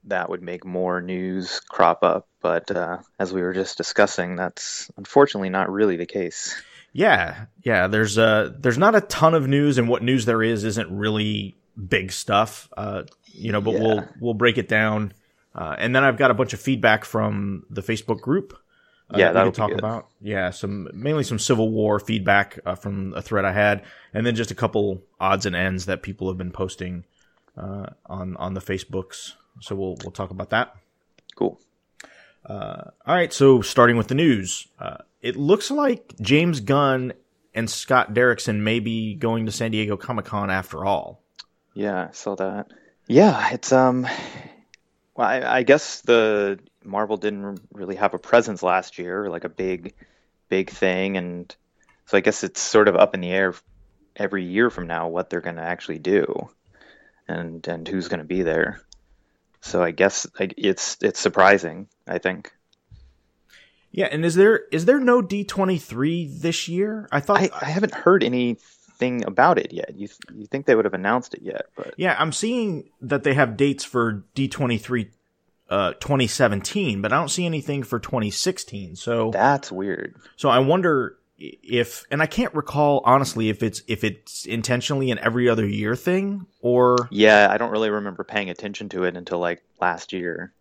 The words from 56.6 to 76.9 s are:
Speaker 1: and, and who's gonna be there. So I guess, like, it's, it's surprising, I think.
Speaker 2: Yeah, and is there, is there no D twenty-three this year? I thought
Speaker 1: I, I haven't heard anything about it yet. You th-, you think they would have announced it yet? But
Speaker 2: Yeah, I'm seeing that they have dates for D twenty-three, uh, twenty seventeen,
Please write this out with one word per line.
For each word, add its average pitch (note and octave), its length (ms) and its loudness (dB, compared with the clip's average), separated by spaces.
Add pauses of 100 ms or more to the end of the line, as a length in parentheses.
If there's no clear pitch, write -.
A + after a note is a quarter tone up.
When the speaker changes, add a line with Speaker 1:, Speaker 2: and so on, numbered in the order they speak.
Speaker 1:
and, E2 440 -10
and E2 180 -8
who's F#2 220 -6
gonna E2 160 -6
be F2+ 160 -4
there. D#2+ 400 0 (800)
So - 200 -2
I E2+ 80 2
guess, F#2 380 0 (120)
like, G2 180 -2
it's, - 440 -2
it's - 180 0
surprising, F#2+ 680 4 (180)
I F2+ 140 -4
think. - 340 -6 (1400)
Speaker 2:
Yeah, F#3+ 220 -2
and D#3 120 -2
is E3+ 120 2
there, G3+ 360 6
is D#3+ 140 0
there C4+ 140 6
no B3 240 4
D G3+ 200 -4
twenty-three E3 920 -2
this E3 300 -4
year? G#3 440 -4
I C#3+ 80 0
thought F#3 220 2
Speaker 1:
I, F#3+ 80 2 (100)
I - 60 -8
haven't F3+ 300 -2
heard F#3 280 4
anything B2 1040 -4
about C3+ 320 4
it - 160 -6
yet. - 220 -10
You G2+ 120 -12
th-, - 120 -20 (160)
you G#2+ 100 -14
think C#3 220 -4
they B2+ 80 6
would A2 100 4
have F#2+ 80 -2
announced G#2 400 -2
it - 80 -18
yet? - 240 -8 (100)
But - 220 -12
Speaker 2:
Yeah, F3 220 0
I'm D#3 120 0
seeing A3 600 -4 (100)
that C3+ 220 -2
they C#3+ 100 2
have B2+ 240 2
dates C#3 260 0
for A2+ 400 -2 (120)
D C3+ 120 -2
twenty-three, A#2+ 600 -4 (580)
uh, F#2+ 260 0
twenty C3+ 340 0
seventeen, G#2+ 720 0